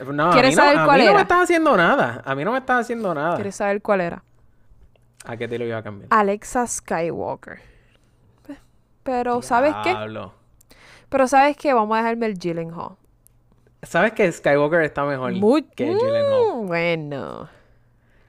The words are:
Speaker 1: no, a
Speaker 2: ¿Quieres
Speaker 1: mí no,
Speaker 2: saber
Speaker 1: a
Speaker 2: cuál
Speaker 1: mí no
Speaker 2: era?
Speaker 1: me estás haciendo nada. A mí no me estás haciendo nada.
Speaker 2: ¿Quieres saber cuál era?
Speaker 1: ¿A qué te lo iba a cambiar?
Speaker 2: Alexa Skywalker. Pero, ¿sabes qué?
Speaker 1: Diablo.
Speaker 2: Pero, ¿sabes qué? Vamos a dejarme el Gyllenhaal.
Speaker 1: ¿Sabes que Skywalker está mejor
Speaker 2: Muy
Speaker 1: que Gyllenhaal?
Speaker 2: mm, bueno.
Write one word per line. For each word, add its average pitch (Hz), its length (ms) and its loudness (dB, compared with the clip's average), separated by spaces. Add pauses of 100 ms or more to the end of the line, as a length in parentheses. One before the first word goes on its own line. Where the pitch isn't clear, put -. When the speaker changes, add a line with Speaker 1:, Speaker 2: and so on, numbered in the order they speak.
(140)
Speaker 1:
no, 151 160 0
a - 40 4
Speaker 2:
¿Quieres 262 180 6
Speaker 1:
mí - 40 2
no, 294 60 4
Speaker 2:
saber 285 180 6
Speaker 1:
a 311 60 4
Speaker 2:
cuál 285 140 6
Speaker 1:
mí 320 60 6
no - 40 8
Speaker 2:
era? 403 80 6
Speaker 1:
me 392 60 4
estás 359 200 2
haciendo 330 320 2
nada. 170 480 2
A 135 120 -4
mí 143 100 -4
no 208 80 -2
me 262 60 -2
estás 254 220 -2
haciendo 226 340 -4
nada. 156 200 -2
Speaker 2:
¿Quieres 202 200 -6
saber 202 260 -2
cuál 202 200 0
era? 170 220 -8 (1000)
Speaker 1:
¿A 120 100 -10
qué 117 120 -8
te 117 120 -6
lo 120 60 -4
iba 117 140 -6
a 110 40 -14
cambiar? 101 280 -14
Speaker 2:
Alexa 214 560 0
Skywalker. 139 920 -8 (1400)
Pero, 247 380 -2
¿sabes 262 320 2 (100)
qué? 330 60 -2
Speaker 1:
Diablo. 214 440 -8 (760)
Speaker 2:
Pero, 262 180 2
¿sabes 285 280 4
qué? 285 180 -2
Vamos 220 240 0
a 226 40 0
dejarme 233 240 -2
el 214 120 -4
Gyllenhaal. 165 540 -8 (920)
Speaker 1:
¿Sabes 202 300 0
que 202 180 2
Skywalker 151 500 2
está 147 240 -2
mejor 127 280 -4
Speaker 2:
Muy 226 300 2
Speaker 1:
que - 220 -8
Gyllenhaal? 480 760 0
Speaker 2:
mm, 190 40 -8
bueno. 147 840 -6 (800)